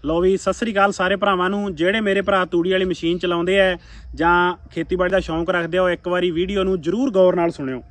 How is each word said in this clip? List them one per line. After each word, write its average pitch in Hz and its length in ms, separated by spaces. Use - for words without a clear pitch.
ਲਓ 165 140
ਵੀ, 185 160
ਸਤਿ 190 160
ਸ੍ਰੀ 226 200
ਅਕਾਲ 196 200
ਸਾਰੇ 190 240
ਭਰਾਵਾਂ 185 340
ਨੂੰ। 202 240
ਜਿਹੜੇ 185 260
ਮੇਰੇ 196 200
ਭਰਾ 190 240
ਤੂੜੀ 175 280
ਵਾਲੀ 190 120
ਮਸ਼ੀਨ 175 340
ਚਲਾਉਂਦੇ 175 420
ਆ 185 180
ਜਾਂ 175 540
ਖੇਤੀਬਾੜੀ 180 420
ਦਾ 190 100
ਸ਼ੌਂਕ 165 300
ਰੱਖਦੇ 170 280
ਆ, 185 40
ਉਹ 180 80
ਇੱਕ 170 180
ਵਾਰੀ 180 220
ਵੀਡੀਓ 190 340
ਨੂੰ 190 160
ਜ਼ਰੂਰ 214 300
ਗੌਰ 185 260
ਨਾਲ 170 140
ਸੁਣਿਓ। 131 400